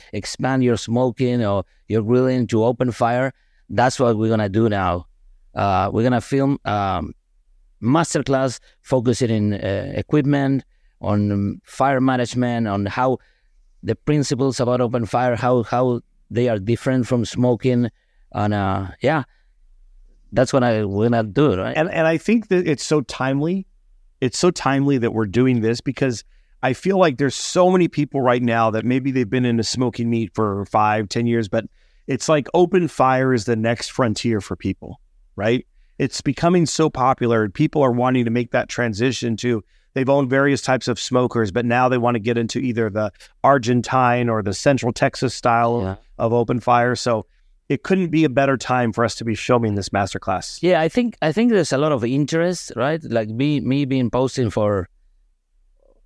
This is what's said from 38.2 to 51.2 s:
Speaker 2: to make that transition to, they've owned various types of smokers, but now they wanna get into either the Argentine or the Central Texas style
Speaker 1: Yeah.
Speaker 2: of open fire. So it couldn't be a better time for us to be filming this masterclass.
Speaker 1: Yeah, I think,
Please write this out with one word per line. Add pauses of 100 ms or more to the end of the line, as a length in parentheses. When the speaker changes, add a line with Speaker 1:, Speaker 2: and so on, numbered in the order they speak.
Speaker 2:
to
make
that
transition
to, (300)
they've
owned
various
types
of
smokers,
but
now
they
wanna
get
into
either
the (320)
Argentine
or
the
Central
Texas
style
Speaker 1:
Yeah. (240)
Speaker 2:
of
open
fire.
So (440)
it
couldn't
be
a
better
time
for
us
to
be
filming
this
masterclass.
Speaker 1:
Yeah,
I
think,